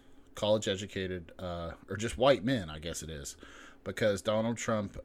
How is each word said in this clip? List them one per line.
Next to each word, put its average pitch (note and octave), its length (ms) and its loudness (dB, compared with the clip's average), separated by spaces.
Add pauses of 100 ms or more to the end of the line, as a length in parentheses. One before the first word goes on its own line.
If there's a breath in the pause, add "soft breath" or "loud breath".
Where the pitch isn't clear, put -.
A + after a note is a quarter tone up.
(360 soft breath)
college-educated, G2 1040 0
uh, E2+ 340 -4 (180)
or G2 60 -2
just A2+ 200 -2
white A#2+ 280 6
men, A2 260 0
I D2+ 80 -8
guess D#2 240 -6
it D#2 80 -8
is, D2 260 -10 (460 loud breath)
because G2+ 400 2
Donald A2 340 2
Trump, G#2+ 480 -2